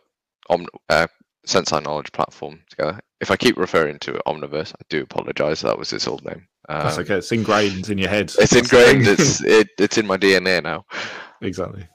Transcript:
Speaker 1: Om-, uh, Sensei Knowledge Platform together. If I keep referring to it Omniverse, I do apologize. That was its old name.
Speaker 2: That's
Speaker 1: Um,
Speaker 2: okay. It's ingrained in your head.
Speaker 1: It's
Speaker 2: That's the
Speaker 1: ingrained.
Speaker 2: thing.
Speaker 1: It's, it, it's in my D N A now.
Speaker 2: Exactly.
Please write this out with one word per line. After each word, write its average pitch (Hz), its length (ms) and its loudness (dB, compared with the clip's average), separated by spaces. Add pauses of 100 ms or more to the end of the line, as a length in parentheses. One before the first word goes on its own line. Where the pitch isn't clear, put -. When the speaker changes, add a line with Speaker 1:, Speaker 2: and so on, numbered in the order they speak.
(500)
Speaker 1:
Om-, 87 180 -2 (220)
uh, 82 180 2 (380)
Sensei 80 360 -2
Knowledge 73 320 -8
Platform - 560 -8
together. 76 320 -6 (180)
If - 100 -8
I 95 60 2
keep - 220 0
referring 78 420 -2
to - 160 -10
it - 100 -6
Omniverse, 76 480 -6
I - 140 -20
do 76 140 -4
apologize. - 580 -4
That 50 180 -2
was - 140 -10
its - 160 -6
old 67 160 -8
name. - 240 -14 (220)
Speaker 2:
That's 76 280 -4
Speaker 1:
Um, 90 60 -6
Speaker 2:
okay. 101 120 -4
It's 90 180 -4
ingrained 104 560 0
in 101 80 -2
your 95 120 -2
head. 104 160 0
Speaker 1:
It's - 120 -4
Speaker 2:
That's 110 160 4
the 123 60 8
Speaker 1:
ingrained. 123 460 8
Speaker 2:
thing. 101 140 6
Speaker 1:
It's, 143 240 2
it, 107 240 6 (100)
it's 101 200 0
in 107 100 0
my 95 80 0
D 98 200 4
N 90 120 0
A 90 140 2
now. 80 240 -6 (560)
Speaker 2:
Exactly. 92 540 -8